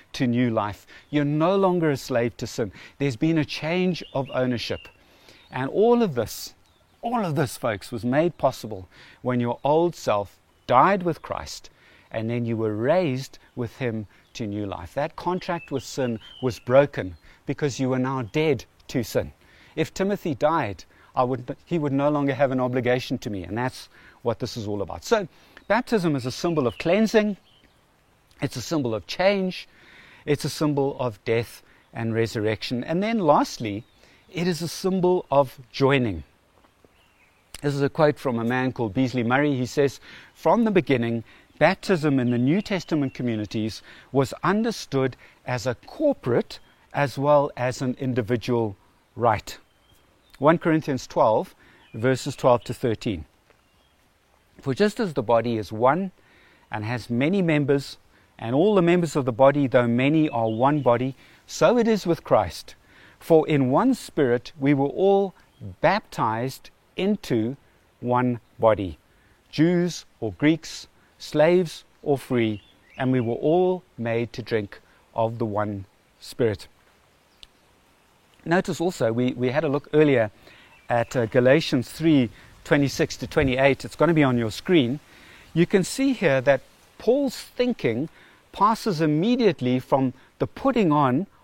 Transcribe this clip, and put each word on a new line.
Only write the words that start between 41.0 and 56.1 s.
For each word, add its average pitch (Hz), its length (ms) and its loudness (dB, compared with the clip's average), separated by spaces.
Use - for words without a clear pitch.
baptism 156 600 2
in 123 100 0
the 120 80 2
New 143 240 2
Testament 156 540 -4
communities 110 640 -4
was 135 320 0
understood 170 720 -2
as 123 180 -4
a 127 80 -2
corporate - 840 -2
as 143 240 -2
well 143 400 4
as 123 240 -4
an 127 180 -2
individual 120 760 -2
rite." 110 420 0
One 156 220 4
Corinthians 156 480 -2
twelve, 139 480 0
verses 131 400 -2
twelve 123 300 4
to 120 100 -8
thirteen. 107 500 -4
"For 135 140 -4
just 208 240 0
as 185 160 -4
the 139 80 -2
body 117 340 2
is 107 140 -8
one 139 400 2